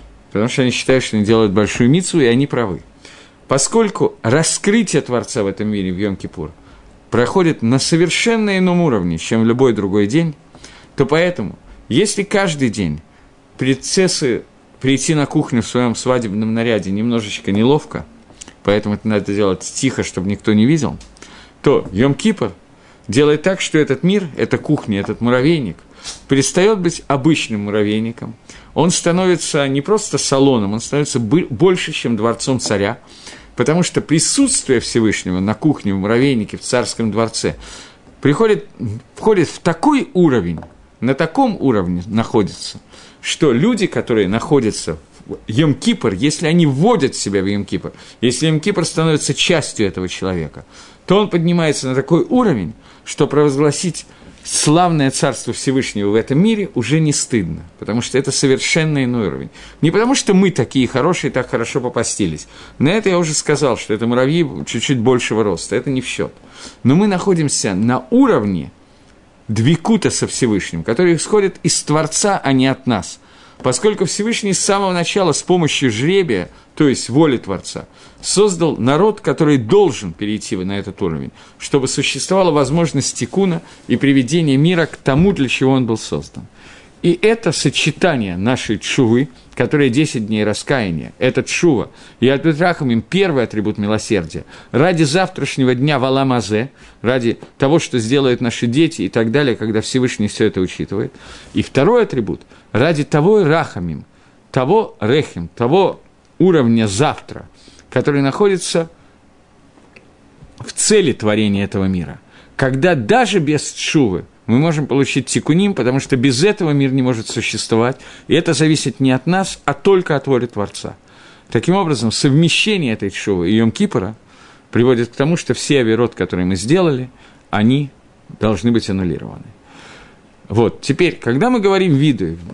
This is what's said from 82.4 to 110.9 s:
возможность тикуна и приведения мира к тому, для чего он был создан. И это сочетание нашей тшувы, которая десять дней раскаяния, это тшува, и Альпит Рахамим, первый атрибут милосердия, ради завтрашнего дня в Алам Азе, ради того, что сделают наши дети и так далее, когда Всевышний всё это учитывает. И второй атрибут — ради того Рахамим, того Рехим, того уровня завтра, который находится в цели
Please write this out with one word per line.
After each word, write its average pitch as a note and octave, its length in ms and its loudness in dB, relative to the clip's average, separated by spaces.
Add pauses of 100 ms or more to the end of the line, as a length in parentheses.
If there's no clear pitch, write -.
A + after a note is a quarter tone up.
возможность D3 640 0
тикуна F3 460 -2 (240)
и B2 100 0
приведения C3+ 640 2
мира E3 260 2
к - 140 -8
тому, D#3+ 340 2
для C3+ 160 0
чего C3+ 240 2
он C3 140 2
был A2+ 100 -2
создан. - 500 -10 (540)
И F3 220 2
это G#3+ 300 2
сочетание C#3 840 0
нашей A2+ 400 -2
тшувы, B2 520 2 (260)
которая C#3 340 2
десять B2+ 380 -2
дней G#2+ 180 -2
раскаяния, G2+ 760 -2
это B2+ 240 0
тшува, B2+ 460 0 (280)
и A#2+ 100 2
Альпит C#3+ 320 0
Рахамим, C#3+ 420 0
первый E3+ 420 0
атрибут G#2+ 340 -4
милосердия, G2+ 680 -2 (280)
ради E3 320 4
завтрашнего C3+ 720 0
дня C#3 240 0
в A#2+ 40 0
Алам C3+ 280 0
Азе, A2 380 -2 (300)
ради A#2 380 0 (180)
того, C#3+ 220 2
что B2+ 220 -2
сделают B2 400 2
наши A#2+ 260 -2
дети D3 360 0
и F#2+ 60 -2
так A2+ 220 0
далее, C3+ 240 2
когда G#2+ 260 -2
Всевышний A#2+ 460 -2
всё A2 200 0
это G2 140 0
учитывает. F#2 520 -4 (420)
И - 80 0
второй G#3+ 400 2
атрибут — A2 400 -4 (300)
ради D3 320 0
того F#3+ 400 2
Рахамим, G#2+ 600 -2 (460)
того D#3 500 0
Рехим, G#2+ 540 -2
того C3 460 0 (400)
уровня A#2 480 4
завтра, A#2 600 -4 (420)
который C#3 320 2
находится F3 680 0 (1700)
в - 140 -16
цели F#3+ 400 2